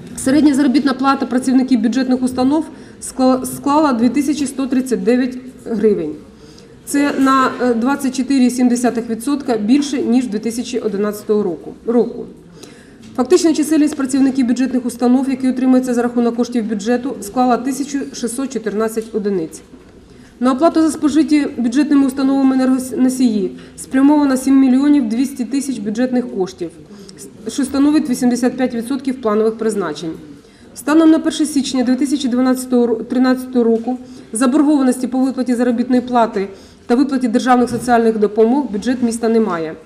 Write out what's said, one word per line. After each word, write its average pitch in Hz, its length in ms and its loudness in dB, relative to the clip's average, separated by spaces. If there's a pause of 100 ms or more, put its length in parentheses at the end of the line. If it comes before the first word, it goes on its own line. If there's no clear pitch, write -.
(180)
Середня 294 360 4
заробітна 269 400 2
плата 269 320 0
працівників 254 540 2
бюджетних 254 440 0
установ 269 420 0 (360)
скла-, 254 440 0
склала 294 480 0
дві 233 160 2
тисячі 285 380 0
сто 269 200 -6
тридцять 247 360 -2
дев'ять 254 340 0 (280)
гривень. 202 460 0 (720)
Це 285 340 0
на, 269 320 2 (100)
е, 247 120 0
двадцять 262 440 -2
чотири 269 280 2
і 247 40 2
сім 247 180 0
десятих 233 420 0
відсотка 247 480 -4
більше, 254 440 0
ніж 240 260 0
дві 202 120 -6
тисячі 226 400 -6
одинадцятого 208 640 -2
року, 170 300 -6 (120)
року. 233 400 0 (920)
Фактична 320 380 2
чисельність 302 420 0
працівників 269 520 0
бюджетних 240 380 0
установ, 254 440 2
які 254 200 -2
утримуються 254 440 2
за 233 80 0
рахунок 240 340 0
коштів 240 340 -2
бюджету, 240 520 -4
склала 254 360 0
тисячу 269 420 -6 (140)
шістсот 240 400 -6
чотирнадцять 220 640 -4
одиниць. 196 460 -4 (800)
На 247 120 2
оплату 320 300 2
за 320 100 4
спожиті 294 560 2 (100)
бюджетними 277 500 2
установами 269 480 2
енергоносії 254 960 0 (260)
спрямовано 277 600 2
сім 269 220 4
мільйонів 269 500 4
двісті 240 360 -2
тисяч 254 340 -4
бюджетних 233 560 -2
коштів, 180 340 -6 (800)
що 262 180 -4
становить 285 440 2
вісімдесят 247 480 0
п'ять 254 180 -2
відсотків 254 460 -6
планових 220 360 0
призначень. 175 540 -4 (640)
Станом 320 360 4
на 320 80 4
перше 311 260 0
січня 262 380 -2
дві 247 120 2
тисячі 269 320 -2
дванадцятого 247 600 2
ро-, 226 160 -2
тринадцятого 254 600 0
року 226 340 0 (340)
заборгованості 262 760 2
по 262 120 -2
виплаті 254 360 0
заробітної 247 460 0
плати 226 460 -2 (380)
та 240 100 2
виплаті 254 320 0
державних 240 420 2
соціальних 233 500 0
допомог 226 520 2
бюджет 233 320 -2
міста 226 260 -2
не 226 100 2
має. 170 360 -2 (100)